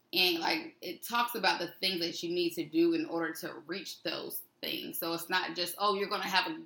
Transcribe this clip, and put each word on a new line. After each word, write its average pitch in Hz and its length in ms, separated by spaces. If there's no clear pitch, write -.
And, 180 260
like, 165 420
it 180 200
talks 233 340
about 185 240
the 170 100
things 180 220
that 170 200
you 170 80
need 175 260
to 160 100
do 165 280
in 160 120
order 165 300
to - 180
reach - 380
those - 380
things. - 380
So 165 140
it's 165 160
not 175 260
just, 175 240
"Oh, 202 160
you're 196 140
gonna 196 180
have 185 240
a 160 140